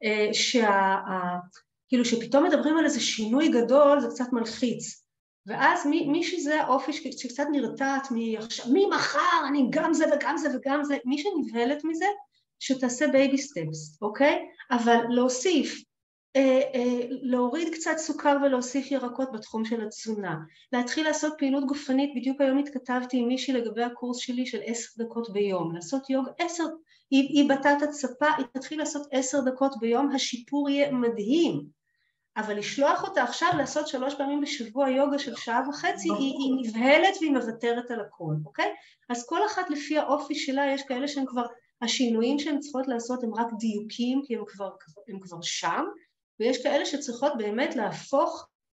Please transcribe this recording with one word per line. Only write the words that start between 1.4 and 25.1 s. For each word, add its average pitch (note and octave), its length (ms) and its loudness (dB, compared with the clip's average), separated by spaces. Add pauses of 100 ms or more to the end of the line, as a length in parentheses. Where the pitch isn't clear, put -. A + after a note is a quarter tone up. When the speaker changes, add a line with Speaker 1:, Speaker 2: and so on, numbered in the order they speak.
Speaker 1:
כאילו B3 160 4
שפתאום C4 400 2
מדברים D#4 320 4
על D#4 80 4
איזה A#3+ 160 0
שינוי A#3+ 480 2
גדול, C4+ 520 6
זה A#3 80 -2
קצת B3 240 -6
מלחיץ. - 680 -4 (440)
ואז D4 400 2
מי, D4+ 200 2
מי E4 180 2
שזה D#4 380 -2
האופי C4+ 300 0
ש-, - 300 -10
שקצת C#4+ 300 -4
נרתעת C4+ 580 -2
מעכשיו, A3+ 600 -4
"ממחר F4 760 4
אני C#4 220 4
גם D#4+ 240 2
זה D4+ 100 4 (100)
וגם C#4+ 220 0
זה D4+ 200 -2
וגם C4+ 280 0
זה", C#4+ 200 0
מי C4+ 140 0
שנבהלת C#4 680 0
מזה, E4 220 -2 (520)
שתעשה B3+ 500 0
בייבי C4+ 300 4
סטפס, - 640 -8
אוקיי? C#4 440 2 (240)
אבל A#3 260 4 (120)
להוסיף B3+ 760 2 (540)
אה, C4+ 240 6 (140)
אה, B3 260 0 (100)
להוריד B3+ 640 0
קצת D#4+ 220 -2
סוכר D4 460 2
ולהוסיף C4 480 0
ירקות B3+ 420 -4
בתחום A3 320 -6
של A3 220 -4
התזונה, G#3 500 -6 (360)
להתחיל B3 340 -2
לעשות D4+ 320 0
פעילות C#4 260 0
גופנית. C4+ 520 0
בדיוק C4 240 -4
היום C4+ 180 4
התכתבתי B3+ 580 -4
עם A#3+ 120 2
מישהי C4 260 -2
לגבי A3 280 -2
הקורס A#3+ 360 -6
שלי B3 280 -4
של A3+ 180 -8
עשר A3+ 400 -8
דקות A#3 280 -6